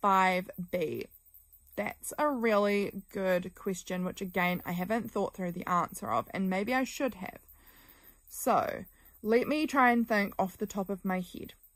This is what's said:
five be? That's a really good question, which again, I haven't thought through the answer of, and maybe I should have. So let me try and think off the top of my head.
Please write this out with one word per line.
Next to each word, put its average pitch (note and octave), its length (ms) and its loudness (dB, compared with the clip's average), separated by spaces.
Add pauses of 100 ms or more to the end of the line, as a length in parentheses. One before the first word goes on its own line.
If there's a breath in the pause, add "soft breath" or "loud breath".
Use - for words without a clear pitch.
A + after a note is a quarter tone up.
five F#3+ 480 4 (200)
be? - 360 -2 (680)
That's - 420 -6
a D4+ 100 2
really G3+ 760 2 (100)
good F#3 440 0
question, F#3 480 -4
which - 160 -6
again, F3+ 440 0
I F#3 80 -4
haven't F#3+ 380 -2
thought G3+ 240 -2
through F3+ 180 -6
the F3 140 -8
answer F3 420 -2
of, - 240 0
and F#3+ 160 -2
maybe G3+ 240 -2
I C4 120 2
should B3+ 300 -2
have. - 260 -12 (880 loud breath)
So - 560 0 (380 loud breath)
let A3+ 260 4
me D4+ 180 2
try B3+ 240 6
and A#3+ 160 4
think G3+ 320 0
off F#3+ 180 -2
the G#3 100 -4
top G3 220 -6
of G3 160 -6
my F#3 140 -2
head. - 360 -10 (220)